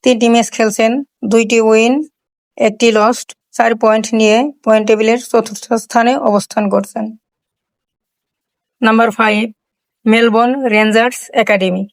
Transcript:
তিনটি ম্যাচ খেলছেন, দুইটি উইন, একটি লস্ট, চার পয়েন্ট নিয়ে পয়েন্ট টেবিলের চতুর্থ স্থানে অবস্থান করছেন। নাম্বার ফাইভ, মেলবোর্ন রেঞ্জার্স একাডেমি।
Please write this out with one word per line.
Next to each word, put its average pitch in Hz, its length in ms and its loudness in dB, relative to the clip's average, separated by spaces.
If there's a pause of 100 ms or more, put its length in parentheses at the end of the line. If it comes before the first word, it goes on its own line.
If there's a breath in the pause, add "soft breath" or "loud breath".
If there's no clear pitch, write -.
তিনটি 240 240 2
ম্যাচ 233 220 2
খেলছেন, 226 420 0 (320)
দুইটি 226 360 0
উইন, 220 340 2 (640)
একটি 220 340 0
লস্ট, 220 360 0 (260)
চার 226 220 0
পয়েন্ট 220 360 0
নিয়ে 220 240 2 (260)
পয়েন্ট 220 240 2
টেবিলের 220 340 2
চতুর্থ 226 540 -4
স্থানে 233 440 -2
অবস্থান 208 500 -2
করছেন। 202 360 -4 (1800)
নাম্বার 226 280 2
ফাইভ, 214 340 -2 (600)
মেলবোর্ন 233 460 2 (160)
রেঞ্জার্স 220 500 0 (160)
একাডেমি। 196 580 -2